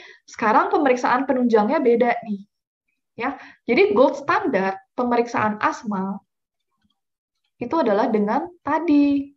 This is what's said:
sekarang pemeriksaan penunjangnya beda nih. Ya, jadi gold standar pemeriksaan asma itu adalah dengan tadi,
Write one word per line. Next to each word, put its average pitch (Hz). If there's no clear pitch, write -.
sekarang 254
pemeriksaan 254
penunjangnya 247
beda 240
nih. 202
Ya, 247
jadi 294
gold 269
standar 196
pemeriksaan 240
asma 196
itu 240
adalah 233
dengan 220
tadi, 285